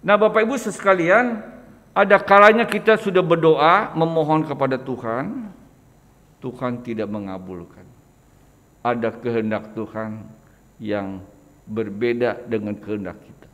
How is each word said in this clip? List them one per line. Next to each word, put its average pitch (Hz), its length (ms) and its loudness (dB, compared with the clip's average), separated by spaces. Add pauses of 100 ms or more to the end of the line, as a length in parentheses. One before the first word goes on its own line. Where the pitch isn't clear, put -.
Nah, 202 160 4
Bapak 220 240 2
Ibu 240 80 -2
sekalian, 202 880 0 (480)
ada 196 320 4
kalanya 208 400 6
kita 214 320 2
sudah 185 320 2
berdoa, 165 720 4
memohon 156 480 0
kepada 135 320 -2
Tuhan, 131 720 -8 (960)
Tuhan 123 400 -8
tidak 110 240 -6
mengabulkan. 92 800 -12 (960)
Ada 117 320 -2
kehendak 110 560 -4
Tuhan 110 560 -10 (480)
yang 98 480 -6 (400)
berbeda 110 800 -4
dengan 104 320 -6
kehendak 101 400 -10
kita. - 360 -20